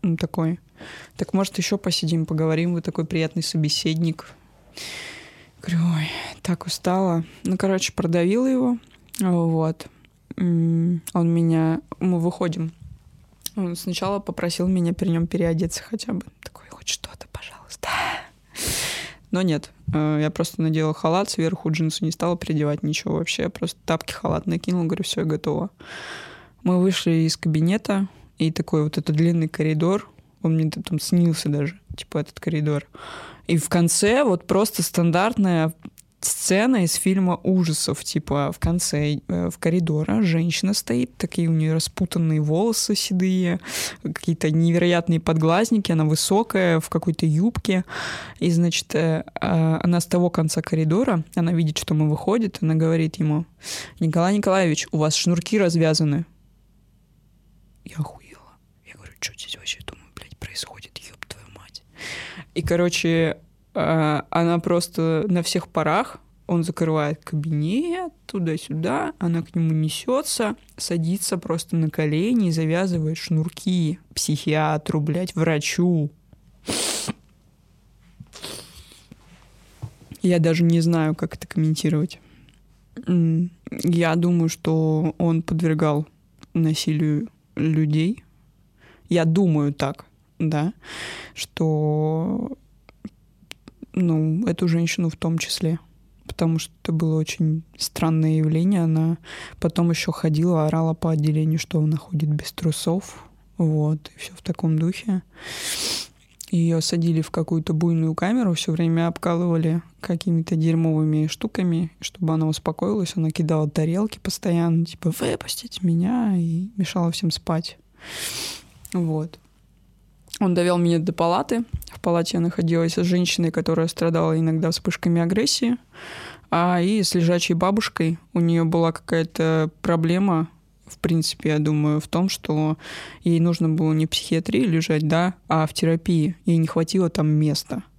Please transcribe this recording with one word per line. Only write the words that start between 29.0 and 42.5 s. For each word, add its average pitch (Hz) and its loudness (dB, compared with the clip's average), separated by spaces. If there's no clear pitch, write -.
длинный 165 2
коридор, 156 0
он 160 2
мне 156 2
т-, - -8
там 160 -2
снился 170 2
даже, 147 -2
типа, - -8
этот - -8
коридор. 151 -2
И 170 2
в 156 -2
конце 202 4
вот 180 0
просто 202 0
стандартная 175 2
сцена 214 2
из 170 2
фильма 190 2
ужасов, 180 2
типа, 143 -2
в - -10
конце, 151 0
э, 175 0
в - -12
коридоре 165 2
женщина 170 2
стоит, - -2
такие 170 -2
у 165 4
неё 160 2
распутанные 160 0
волосы 196 2